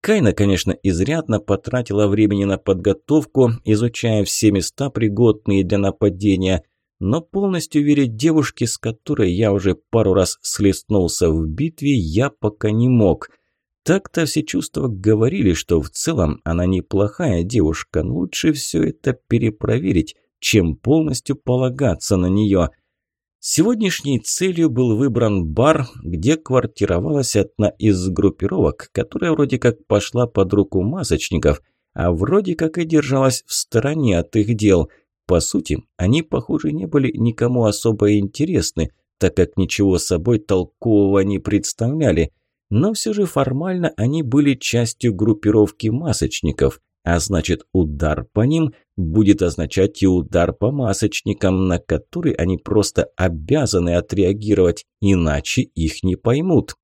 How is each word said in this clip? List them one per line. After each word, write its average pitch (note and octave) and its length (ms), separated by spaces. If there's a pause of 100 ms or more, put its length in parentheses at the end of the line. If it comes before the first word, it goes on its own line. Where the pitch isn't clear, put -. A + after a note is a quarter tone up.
Кайна, F3+ 320
конечно, G2+ 500
изрядно G2+ 580
потратила G#2 640
времени G2+ 380
на G2 120
подготовку, A2 920 (140)
изучая A2 600
все G#2 280
места, G2+ 380
пригодные G#2+ 760
для F#2+ 140
нападения – F#2+ 840 (380)
но G#2+ 200
полностью E3+ 640
верить C#3+ 320
девушке, D3 500
с - 120
которой A2 540
я G2+ 200
уже F#2+ 240 (140)
пару G2+ 240
раз F#2 260
схлестнулся F#2 880
в D#2+ 160
битве, C#3+ 480
я G2+ 360
пока - 400
не A#2 180
мог. G#2+ 400 (560)
Так-то F3 420
все - 160
чувства D3+ 460
говорили, A2 640
что E2 280
в D2 100
целом F#2+ 540
она F2 220
неплохая G2 760
девушка, F2 600
но - 120
лучше - 380
все D3+ 300
это D3+ 340 (120)
перепроверить, A2 880 (240)
чем E2+ 360
полностью D3 600
полагаться B2+ 800
на F2+ 100
нее. F#2+ 420 (720)
Сегодняшней F3 800
целью E3+ 500
был A#2+ 280
выбран A2 500
бар, B2 400 (160)
где F2 340
квартировалась B2+ 1000
одна G2+ 320 (100)
из F#2+ 300
группировок, F#2+ 840
которая - 380
вроде C#3+ 300
как - 260
пошла A#2 400
под G2 260
руку G2 300
масочников, F2+ 800 (320)
а F2 160
вроде D#3+ 460
как D#3+ 220
и F3 60
держалась C3+ 640
в - 80
стороне B2 640
от E2 160
их A2 220
дел. F#2+ 340 (380)
По F2 120
сути, - 440 (120)
они, A#2 260
похоже, D#3 500
не F3 140
были D3 280
никому A#2+ 520
особо G#2 520
интересны, G2+ 720 (280)
так - 180
как F2+ 200
ничего F#2+ 420
собой F#2 420
толкового G2+ 800
не G2 180
представляли. A#2+ 920 (380)
Но D#3 220
все G#3+ 200
же G#3 140
формально D#3+ 720
они C#3+ 260
были C#3 320
частью A#2 600
группировки G#2 760
масочников, G#2+ 920 (240)
а E2+ 160
значит, F2 520
удар D2+ 600
по G#2 80
ним D3+ 320 (240)
будет G2 460
означать F2+ 600
и G2 40
удар F2 460
по A2 180
масочникам, G2+ 960
на E2+ 100
который - 540
они F2+ 240
просто - 600
обязаны F2 800
отреагировать, F#2+ 880 (160)
иначе F2 600
их - 400
не F#2 140
поймут. D3 680